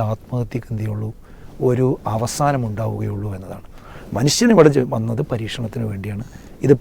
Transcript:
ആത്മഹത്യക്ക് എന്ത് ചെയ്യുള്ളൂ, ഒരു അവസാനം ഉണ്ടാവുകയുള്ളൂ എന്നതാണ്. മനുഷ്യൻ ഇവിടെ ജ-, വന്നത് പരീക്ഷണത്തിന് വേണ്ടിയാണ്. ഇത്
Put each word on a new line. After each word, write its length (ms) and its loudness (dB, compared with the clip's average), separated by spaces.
ആത്മഹത്യക്ക് 600 -6
എന്ത് 120 -4
ചെയ്യുള്ളൂ, 260 -4
ഒരു 180 4
അവസാനം 540 0
ഉണ്ടാവുകയുള്ളൂ 680 -4
എന്നതാണ്. 280 -14
മനുഷ്യൻ 380 4
ഇവിടെ 200 10
ജ-, 200 2
വന്നത് 260 -2
പരീക്ഷണത്തിന് 600 -6
വേണ്ടിയാണ്. 320 -6
ഇത് 160 6